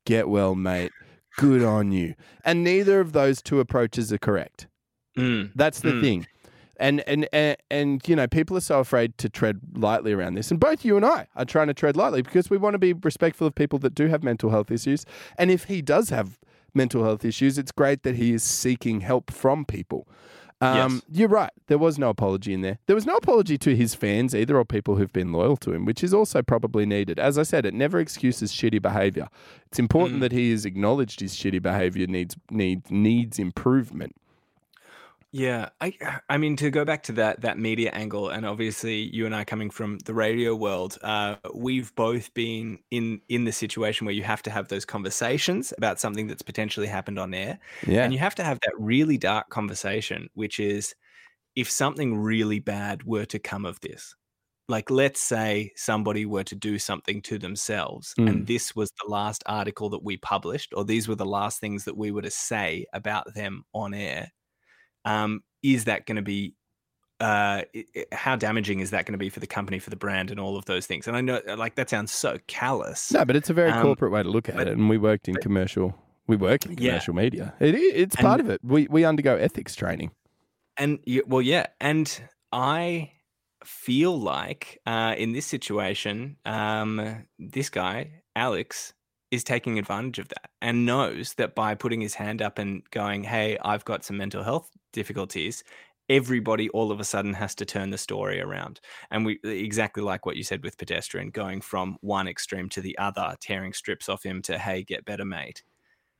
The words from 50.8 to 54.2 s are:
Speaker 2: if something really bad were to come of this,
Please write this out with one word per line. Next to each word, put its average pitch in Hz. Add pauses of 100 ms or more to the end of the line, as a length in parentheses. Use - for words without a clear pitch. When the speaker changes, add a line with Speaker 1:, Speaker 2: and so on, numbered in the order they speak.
Speaker 2:
if 127
something 135
really 107
bad 101
were 107
to 104
come 101
of 87
this, - (540)